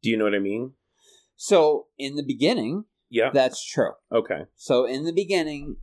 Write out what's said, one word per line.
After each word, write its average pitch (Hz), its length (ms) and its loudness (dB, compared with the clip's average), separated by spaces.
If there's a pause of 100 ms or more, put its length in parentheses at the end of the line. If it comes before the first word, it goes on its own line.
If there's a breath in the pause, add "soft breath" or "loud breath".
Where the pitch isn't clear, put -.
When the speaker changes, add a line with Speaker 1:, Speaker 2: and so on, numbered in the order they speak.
Speaker 1:
Do 113 80 0
you 113 80 2
know 107 80 0
what 104 100 2
I 98 40 2
mean? 110 340 -4 (640 soft breath)
Speaker 2:
So, 156 500 4 (100)
in 139 180 -6
the 147 80 -4
beginning, 143 640 0 (240)
Speaker 1:
Yeah. 117 220 2
Speaker 2:
that's 131 320 2
true. - 300 -2 (180)
Speaker 1:
Okay. 87 340 -2 (100)
Speaker 2:
So, 127 280 2
in 131 220 -2
the 165 80 -4
beginning, 165 680 -2